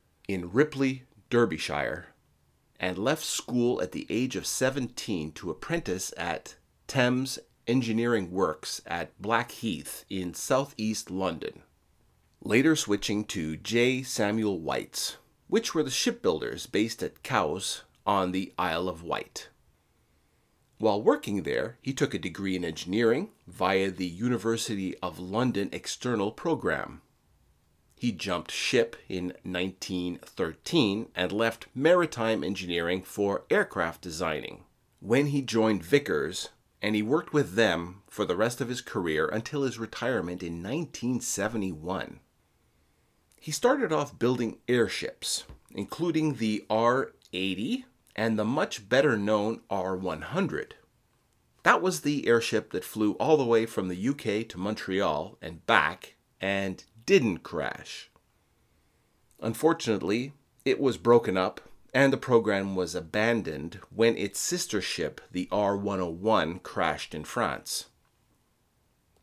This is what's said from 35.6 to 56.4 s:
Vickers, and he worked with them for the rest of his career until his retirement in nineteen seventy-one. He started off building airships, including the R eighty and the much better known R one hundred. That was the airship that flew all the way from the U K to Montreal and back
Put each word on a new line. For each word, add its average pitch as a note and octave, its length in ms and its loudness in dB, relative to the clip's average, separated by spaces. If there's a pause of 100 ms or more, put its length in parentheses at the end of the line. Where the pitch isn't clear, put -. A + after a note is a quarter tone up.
Vickers, E2+ 680 0 (300)
and G#2+ 140 0
he G#2+ 80 4
worked D3 320 0
with C3+ 220 2
them F2+ 520 2
for - 160 -4
the F2+ 140 2
rest A#2 240 0
of A#2+ 80 -4
his B2 120 -6
career D#2 460 0
until C#3 360 -4
his A2+ 160 -2
retirement F#2 640 -4
in E2+ 180 -6
nineteen B2 580 -4
seventy-one. F#2+ 1000 -4 (1200)
He - 120 -10
started A#3+ 400 2
off D3+ 280 -2
building A#2+ 480 0
airships, - 800 0 (260)
including D#3 640 -2
the G#2+ 340 0
R A#2 440 2 (200)
eighty G2 520 -2 (340)
and A2 200 2
the G#2+ 40 2
much A#2+ 460 -2
better C3+ 260 4
known G#2+ 540 2
R F#2+ 260 -2
one F2 280 -4
hundred. C3+ 500 -4 (880)
That F#3 220 4
was F3 180 -2
the D3 260 -2
airship A2+ 440 4
that F#2 120 -2
flew G#2+ 300 2
all D3 240 6
the C3+ 80 2
way A2+ 220 4
from F#2+ 220 -2
the F2+ 60 -4
U A#2+ 200 0
K A2+ 300 -2
to G#2 120 -14
Montreal F#2+ 840 -2
and E2 280 -12
back F2+ 480 2 (260)